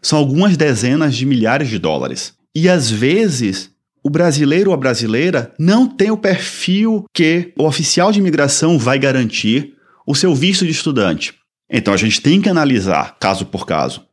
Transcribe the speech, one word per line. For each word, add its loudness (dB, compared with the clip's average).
são 0
algumas 2
dezenas 0
de -4
milhares 0
de -6
dólares. -6
E, 2
às 2
vezes, 0
o -4
brasileiro 2
ou 2
a -2
brasileira -2
não 4
tem 0
o -2
perfil -2
que 0
o 0
oficial 0
de 2
imigração 2
vai 0
garantir -2
o -2
seu 2
visto 0
de -2
estudante. -2
Então, 0
a 2
gente 0
tem 2
que 0
analisar 0
caso 0
por -10
caso. -4